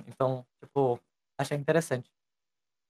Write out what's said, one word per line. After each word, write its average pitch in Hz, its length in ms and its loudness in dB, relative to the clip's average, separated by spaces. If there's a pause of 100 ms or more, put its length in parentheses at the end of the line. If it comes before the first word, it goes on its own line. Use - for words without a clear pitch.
então, 131 380 -2 (160)
tipo, 131 380 0 (400)
achei - 180 -2
interessante. 147 520 0 (800)